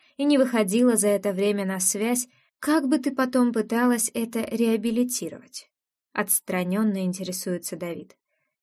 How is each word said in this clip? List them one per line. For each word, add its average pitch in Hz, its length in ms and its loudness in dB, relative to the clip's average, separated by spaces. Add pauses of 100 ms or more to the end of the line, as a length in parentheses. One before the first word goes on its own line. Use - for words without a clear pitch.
(160)
и 277 80 -2
не 285 140 6
выходила 240 580 4
за 202 120 2
это 202 240 2
время 202 320 0
на 190 140 -4
связь, 226 480 0 (320)
как 294 300 0
бы 285 100 2
ты 269 160 -4
потом 254 380 2
пыталась 233 600 0
это 233 260 -4
реабилитировать?" 226 1300 -2 (420)
Отстраненно 190 920 -2
интересуется 180 720 -4
Давид. 175 400 -10 (460)